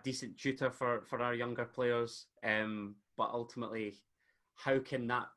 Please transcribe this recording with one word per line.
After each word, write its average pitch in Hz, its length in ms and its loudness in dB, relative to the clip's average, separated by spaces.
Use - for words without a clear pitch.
decent 135 360 -6
tutor 131 320 2
for, 120 320 0
for 120 180 -4
our 120 140 2
younger 120 320 -2
players. 120 600 0
Um, 107 540 0
but 110 140 2
ultimately, 113 640 -4
how 135 240 4
can 131 300 -2
that, 123 180 2